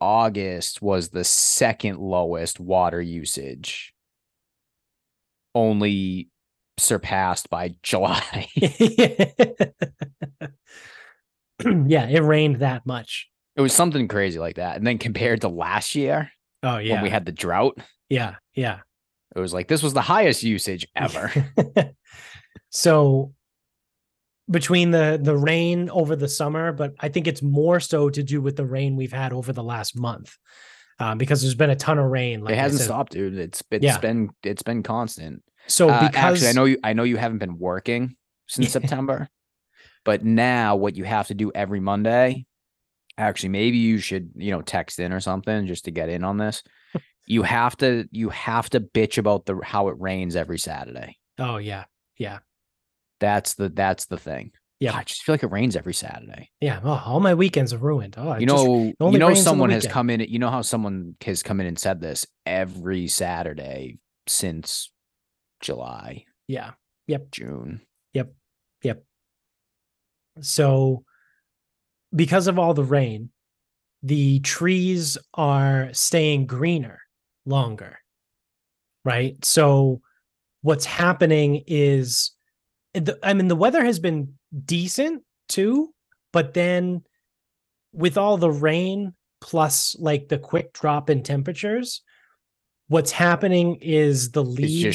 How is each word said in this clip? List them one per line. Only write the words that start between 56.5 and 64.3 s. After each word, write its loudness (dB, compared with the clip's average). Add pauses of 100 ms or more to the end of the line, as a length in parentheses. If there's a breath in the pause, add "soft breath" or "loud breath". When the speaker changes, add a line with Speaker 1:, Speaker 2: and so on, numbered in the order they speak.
Speaker 2:
Yeah. -2
Oh, -2
all 0
my 4
weekends 2
are -4
ruined. -2
Oh, -4
it -2
Speaker 1:
You 2
Speaker 2:
just, 6
Speaker 1:
know, 4
Speaker 2:
it -8
only 4
Speaker 1:
you 6
know, 8
Speaker 2:
rains 8
on 4
the 6
Speaker 1:
someone 4
has 2
Speaker 2:
weekend. -4
Speaker 1:
come 0
in, 0
you -4
know 0
how -2
someone -4
has -4
come -2
in -2
and -6
said -2
this -6 (180)
every -4
Saturday -6 (280)
since -6 (720)